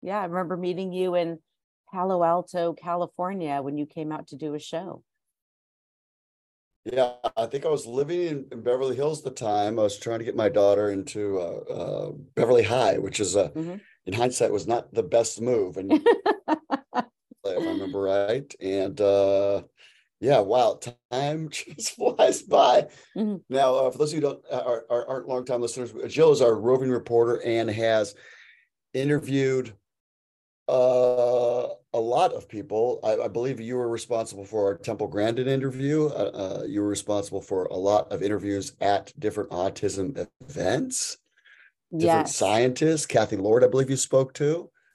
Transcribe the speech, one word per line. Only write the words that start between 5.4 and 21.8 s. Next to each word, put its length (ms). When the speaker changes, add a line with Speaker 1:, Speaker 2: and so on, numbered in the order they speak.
Speaker 2:
Yeah, 300
I 80
think 200
I 40
was 160
living 380
in, 280
in 100
Beverly 360
Hills 220
at 140
the 120
time. 340
I 40
was 140
trying 220
to 60
get 100
my 140
daughter 420
into, 480
uh, 340
uh, 380
Beverly 280
High, 340
which 240
is, 160
uh, 140
Speaker 1:
Mm-hmm. 240
Speaker 2:
in 80
hindsight, 380
was 160
not 260
the 100
best 360
move. 380
And 160
Speaker 1:
<laughs> 0
Speaker 2:
if 1120
I 60
remember 480
right. 580
And, 400
uh, 600
yeah, 200
wow, 400
time 380
<laughs> 20
just 460